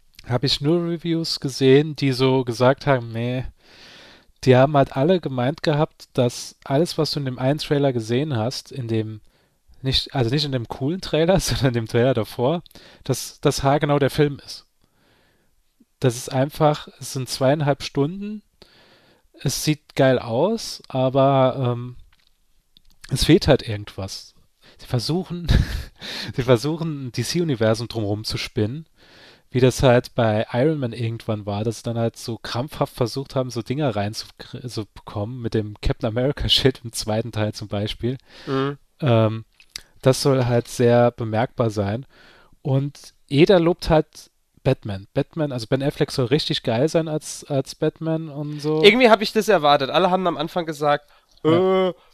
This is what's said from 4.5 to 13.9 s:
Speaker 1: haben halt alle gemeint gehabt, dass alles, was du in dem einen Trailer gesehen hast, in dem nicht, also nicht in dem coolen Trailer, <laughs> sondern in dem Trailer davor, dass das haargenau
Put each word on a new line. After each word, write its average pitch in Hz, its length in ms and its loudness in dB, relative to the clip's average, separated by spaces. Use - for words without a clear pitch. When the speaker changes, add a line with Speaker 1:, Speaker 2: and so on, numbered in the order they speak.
Speaker 1:
haben 135 220 6
halt 135 200 2
alle 170 240 2
gemeint 131 420 -4
gehabt, 156 500 -2
dass - 520 -2
alles, 151 320 0
was 156 140 -2
du - 80 -4
in 143 60 -6
dem 127 140 -6
einen 135 200 0
Trailer 139 340 0
gesehen 120 440 -2
hast, 113 340 -4
in 123 160 -8
dem 110 340 -4
nicht, - 340 -2
also 120 160 2
nicht 147 140 0
in 139 80 -6
dem 120 160 -4
coolen 165 320 -4
Trailer, 165 380 2
<laughs> - 20 -4
sondern 127 280 0
in 120 60 -4
dem 113 120 -2
Trailer 123 280 2
davor, 123 480 -2
dass - 360 -6
das - 220 0
haargenau 143 360 2